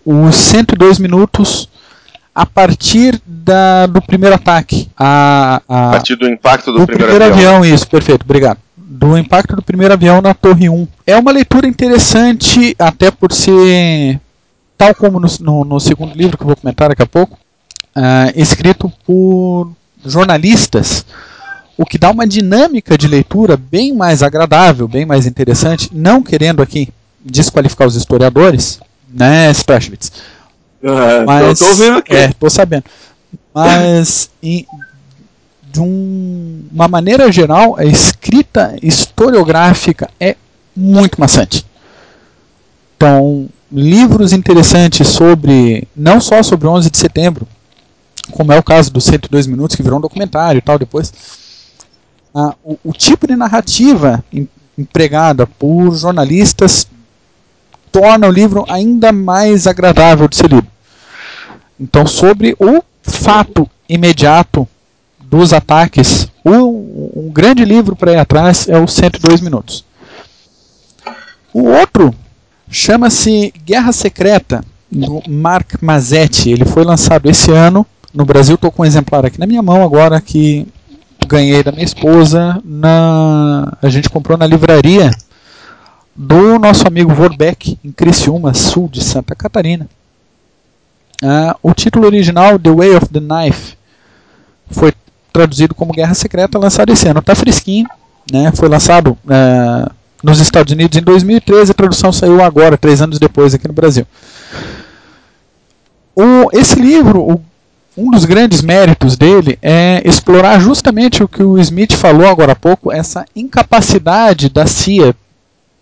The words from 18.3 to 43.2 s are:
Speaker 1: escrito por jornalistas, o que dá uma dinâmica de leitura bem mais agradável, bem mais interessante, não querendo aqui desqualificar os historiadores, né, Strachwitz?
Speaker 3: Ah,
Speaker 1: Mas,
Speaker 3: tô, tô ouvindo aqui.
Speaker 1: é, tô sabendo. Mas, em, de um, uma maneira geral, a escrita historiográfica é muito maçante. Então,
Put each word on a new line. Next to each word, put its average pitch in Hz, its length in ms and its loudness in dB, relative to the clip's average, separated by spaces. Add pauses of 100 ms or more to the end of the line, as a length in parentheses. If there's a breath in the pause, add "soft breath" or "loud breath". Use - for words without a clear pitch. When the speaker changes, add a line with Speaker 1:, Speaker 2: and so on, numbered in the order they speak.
Speaker 1:
escrito 165 560 -2 (140)
por 185 640 -2 (340)
jornalistas, 170 1000 -2 (720 loud breath)
o 160 80 -2
que - 120 -10
dá 175 140 2
uma 226 160 -2
dinâmica 208 720 0
de 147 100 -2
leitura 156 480 0
bem 190 380 -4
mais 175 280 -2
agradável, 151 680 0
bem 131 160 -6
mais 139 200 0
interessante, 127 680 -4
não 185 280 0
querendo 156 400 -2
aqui 135 280 -4 (340)
desqualificar 135 640 -2
os 117 80 -2
historiadores, 127 840 0 (300)
né, 139 420 2
Strachwitz? - 600 -4 (720 loud breath)
Speaker 3:
Ah, 120 420 0
Speaker 1:
Mas, 147 340 2
Speaker 3:
tô, 175 60 0
tô 196 60 4
ouvindo 226 280 2
aqui. - 140 -4
Speaker 1:
é, 135 200 2
tô 156 160 -2
sabendo. 160 340 -2 (680 soft breath)
Mas, 170 760 0 (140)
em, 165 220 -6 (1040)
de 147 80 -6
um, 180 880 -8
uma 165 200 -2
maneira 202 420 0
geral, 175 460 0
a 151 80 -2
escrita - 960 -2
historiográfica 175 1300 0 (100)
é 185 160 -4 (400)
muito 196 420 0
maçante. - 480 -2 (1300 soft breath)
Então, 143 500 0 (240)